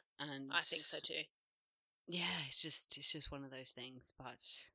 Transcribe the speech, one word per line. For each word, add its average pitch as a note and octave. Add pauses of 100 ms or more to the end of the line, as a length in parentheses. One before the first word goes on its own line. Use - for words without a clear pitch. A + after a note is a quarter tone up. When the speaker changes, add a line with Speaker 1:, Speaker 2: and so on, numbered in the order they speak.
(180)
Speaker 1:
And C#3
Speaker 2:
I -
think D3+
so D#3
too. D#3 (840)
Speaker 1:
yeah, F3
it's -
just, -
it's C#3+
just D3
one C#3
of C3+
those C3
things, B2+
but -